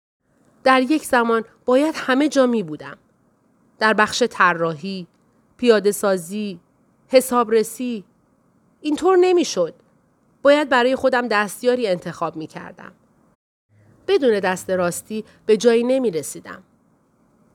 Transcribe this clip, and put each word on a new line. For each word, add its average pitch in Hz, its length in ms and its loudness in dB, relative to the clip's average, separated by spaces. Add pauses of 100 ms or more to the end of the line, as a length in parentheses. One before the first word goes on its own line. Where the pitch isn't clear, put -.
(640)
در 262 180 2
یک 294 220 -4
زمان 226 400 -2 (200)
باید 285 320 0
همه 277 320 -2
جا 262 180 0
می‌بودم. 156 520 -6 (800)
در 214 160 2
بخش 214 360 0
طراحی، 170 760 0 (500)
پیاده 208 360 4
سازی، 196 680 -4 (480)
حسابرسی. 233 960 0 (760)
اینطور 302 360 2
نمی‌شد. 349 580 2 (680)
باید 285 260 4
برای 254 280 2
خودم 254 320 0
دستیاری 220 600 -2
انتخاب 170 480 -4
می‌کردم. - 560 -16 (1160)
بدون 277 320 2
دست 185 300 -4
راستی 185 540 -4 (220)
به 214 100 6
جایی 233 280 4
نمی‌رسیدم. 196 800 -4 (920)